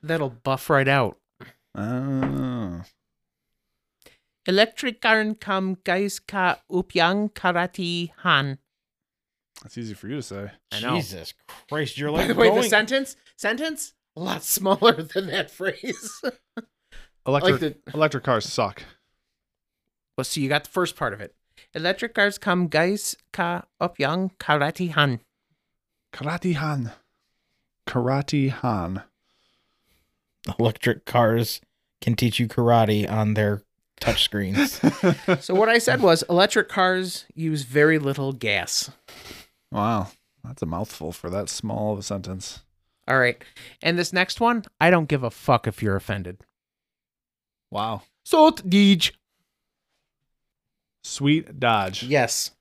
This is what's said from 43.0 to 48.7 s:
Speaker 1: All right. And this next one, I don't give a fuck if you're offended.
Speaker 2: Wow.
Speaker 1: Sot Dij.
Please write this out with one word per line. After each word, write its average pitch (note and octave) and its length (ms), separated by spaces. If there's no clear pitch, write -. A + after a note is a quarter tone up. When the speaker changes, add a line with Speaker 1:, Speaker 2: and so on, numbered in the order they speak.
Speaker 1:
All C3+ 120
right. B2 220
And E3+ 160
this F3 140
next F#3 280
one, A#3 240
I E3 100
don't E3 180
give C#3+ 140
a A#2 80
fuck - 380
if - 140
you're G2+ 140
offended. F#2+ 420
Speaker 2:
Wow. G#2 320
Speaker 1:
Sot D#4+ 340
Dij. G3 540